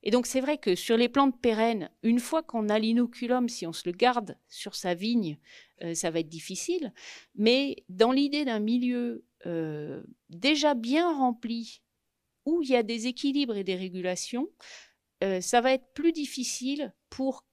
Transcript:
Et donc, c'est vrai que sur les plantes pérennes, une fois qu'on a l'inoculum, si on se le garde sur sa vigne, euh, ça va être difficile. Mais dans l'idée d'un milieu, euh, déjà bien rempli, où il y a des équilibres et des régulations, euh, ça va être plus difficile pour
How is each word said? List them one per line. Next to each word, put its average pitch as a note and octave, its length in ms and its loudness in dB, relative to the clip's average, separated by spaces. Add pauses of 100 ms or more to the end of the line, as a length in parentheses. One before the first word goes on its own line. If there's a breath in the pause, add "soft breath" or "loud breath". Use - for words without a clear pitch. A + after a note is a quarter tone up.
Et G#3+ 40 2
donc, A#3+ 160 2
c'est C4 120 0
vrai C#4 200 0
que F#3 160 2
sur A3+ 220 0
les A#3+ 120 4
plantes C#4 320 2
pérennes, A3 480 0 (140)
une A#3 160 4
fois D#4+ 240 -2
qu'on G#3+ 260 -2
a G#3 80 4
l'inoculum, A#3+ 720 0
si F#3+ 160 -8
on E3 80 -6
se - 160 -6
le - 60 -4
garde A#3+ 420 2 (100)
sur - 280 -12
sa F3+ 180 -2
vigne, F#3+ 460 -2 (440 loud breath)
euh, E3+ 120 -4
ça E3 160 -2
va E3 80 0
être D#3+ 100 -4
difficile. F#3+ 640 -6 (400 loud breath)
Mais B3+ 440 2 (120)
dans A3 220 4
l'idée C#4+ 340 2
d'un A3+ 140 0
milieu, A#3+ 680 0 (220)
euh, D#3 560 -6 (260)
déjà C#4+ 460 2
bien C#4+ 360 0
rempli, A#3+ 720 -2 (640)
où E4 160 2
il C4+ 80 -2
y C4 60 6
a A#3+ 80 6
des A3+ 240 -2
équilibres C4 500 0
et G3 60 -2
des F#3+ 120 -2
régulations, F#3 720 -4 (760 loud breath)
euh, F#3+ 180 0
ça A#3+ 200 4
va C4 120 4
être C4 220 -4
plus D#4+ 160 2
difficile C4+ 840 -6 (160)
pour C4 440 -4